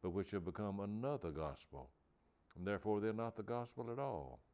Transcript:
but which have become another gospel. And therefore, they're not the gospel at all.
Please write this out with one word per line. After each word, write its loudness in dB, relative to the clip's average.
but 4
which 2
have 0
become 0
another 0
gospel. -4
And -4
therefore, 4
they're 4
not 0
the -4
gospel -2
at -4
all. -2